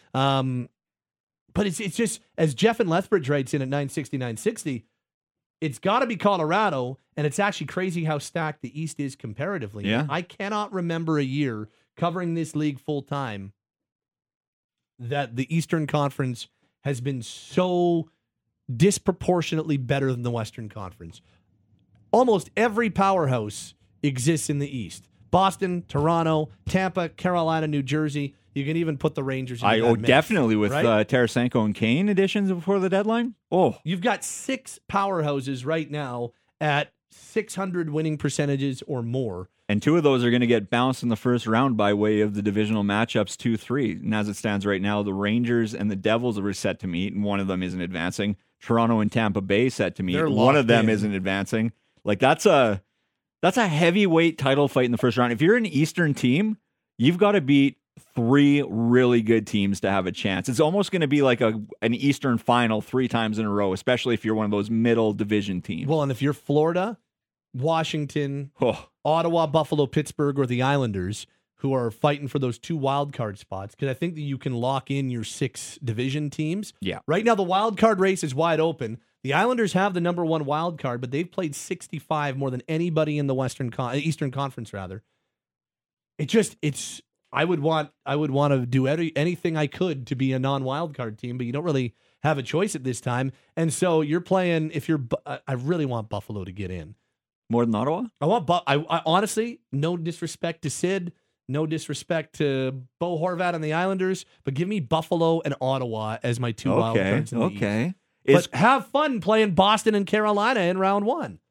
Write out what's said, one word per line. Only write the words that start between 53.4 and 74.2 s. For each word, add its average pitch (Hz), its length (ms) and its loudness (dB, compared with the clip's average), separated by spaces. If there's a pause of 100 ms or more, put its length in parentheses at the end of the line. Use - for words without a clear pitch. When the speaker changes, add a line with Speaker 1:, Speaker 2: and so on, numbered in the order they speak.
Speaker 2:
that's 180 140 2
a 226 100 2
heavyweight 170 680 4
title 139 320 4
fight 131 160 2
in 123 80 2
the 113 60 0
first 131 180 2
round. 120 160 2
If 110 80 -4
you're 190 160 6
an 226 100 0
Eastern 156 460 0
team, 160 460 0 (400)
you've 165 200 4
gotta 202 220 4
beat 139 380 4 (360)
three 143 540 6
really 120 540 4
good 110 240 4
teams 98 340 0
to 98 100 0
have 95 160 0
a 90 60 -4
chance. 95 380 -4
It's 117 100 2
almost 175 320 0
gonna 165 160 0
be 143 140 2
like 127 180 4
a, 110 180 2 (220)
an 113 140 2
Eastern 131 420 0
final 113 460 2
three 127 260 0
times 110 300 -2
in 110 80 0
a 104 40 -2
row, 101 220 2
especially 123 400 0
if 110 140 -2
you're 110 80 0
one 110 100 0
of 104 60 -2
those 104 180 0
middle 113 460 2
division 101 480 -2
teams. 98 260 -6
Speaker 1:
Well, 156 140 0
and 139 100 -2
if 120 80 -8
you're 139 140 0
Florida, 170 640 0 (560)
Washington, 143 960 -4 (100)
Speaker 2:
Oh. - 280 -2 (180)
Speaker 1:
Ottawa, 165 400 2
Buffalo, 147 400 2
Pittsburgh, 143 520 -2
or 135 80 2
the 123 160 0
Islanders, 110 640 -2 (320)
who 135 140 -2
are 123 180 0
fighting 147 360 -2
for 143 120 -4
those 127 200 -4
two - 180 -6
wild 139 360 -2
card 104 260 -6
spots, 98 360 -12
'cause 139 140 -4
I 127 60 -4
think 170 220 -6
that 151 60 -8